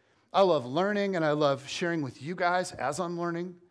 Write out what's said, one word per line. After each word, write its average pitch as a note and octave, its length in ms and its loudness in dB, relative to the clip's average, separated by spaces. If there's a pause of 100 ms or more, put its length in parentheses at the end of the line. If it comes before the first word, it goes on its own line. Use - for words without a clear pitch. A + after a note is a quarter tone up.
(340)
I F#3 80 6
love D#3+ 240 4
learning, G3 500 0
and E3 80 0
I D3+ 80 4
love C#3 380 2
sharing E3+ 320 -2
with B2 200 -8
you D#3+ 140 -8
guys F3+ 380 0
as C#3+ 260 -4
I'm F3 180 -4
learning. E3+ 380 -6 (160)